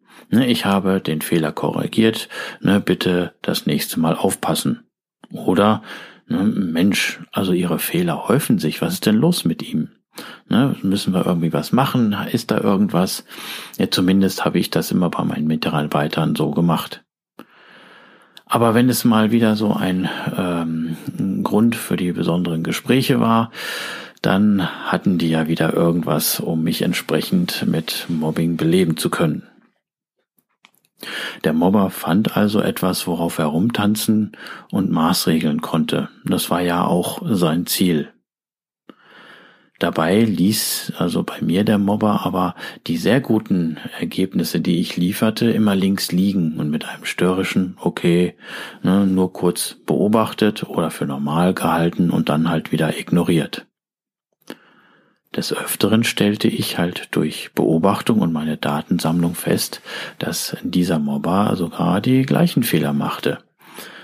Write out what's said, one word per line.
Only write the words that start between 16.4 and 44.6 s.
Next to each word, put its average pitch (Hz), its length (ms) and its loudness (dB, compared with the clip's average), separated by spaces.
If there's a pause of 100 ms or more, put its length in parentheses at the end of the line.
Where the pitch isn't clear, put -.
gemacht. - 540 0 (1400)
Aber 117 300 4
wenn 123 160 4
es 120 140 0
mal 110 260 4
wieder 113 240 4
so 104 180 2
ein, 92 380 -2 (260)
ähm, 82 600 -2 (480)
Grund 113 320 2
für - 200 -4
die 87 160 -2
besonderen 85 520 -2
Gespräche 120 560 0
war, 113 320 2 (680)
dann 98 460 2 (180)
hatten 92 320 0
die 82 120 0
ja 80 160 0
wieder 80 260 0
irgendwas, 85 680 0
um 82 240 -2
mich 80 180 -2
entsprechend - 840 -2
mit - 420 -2
Mobbing 82 480 -2
beleben 82 400 2
zu - 120 -2
können. - 360 -2 (2000)
Der 82 80 0
Mobber 92 380 2
fand - 460 0
also 104 240 2
etwas, - 460 -2
worauf 85 320 -4
er 80 80 0
rumtanzen 104 880 0 (340)
und 90 200 0
maßregeln 80 720 2
konnte. 78 460 -2 (160)
Das - 260 -2
war 87 100 0
ja 87 240 0
auch - 400 -2
sein 87 420 0
Ziel. 85 460 0 (1700)
Dabei 87 400 2
ließ 107 800 0
also 87 240 0
bei - 180 -10
mir 87 240 2
der 107 140 4
Mobber 101 480 2
aber 90 280 -2 (320)
die 82 120 -2
sehr 98 240 2
guten 92 560 0 (200)
Ergebnisse, 87 600 -2